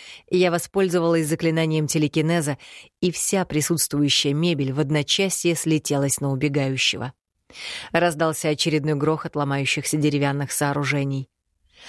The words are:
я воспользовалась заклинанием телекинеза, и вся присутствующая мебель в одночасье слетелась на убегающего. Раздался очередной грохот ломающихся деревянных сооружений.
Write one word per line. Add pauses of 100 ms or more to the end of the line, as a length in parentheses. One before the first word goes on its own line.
(300)
я
воспользовалась
заклинанием
телекинеза, (420)
и
вся
присутствующая
мебель
в
одночасье
слетелась
на
убегающего. (800)
Раздался
очередной
грохот
ломающихся
деревянных
сооружений. (600)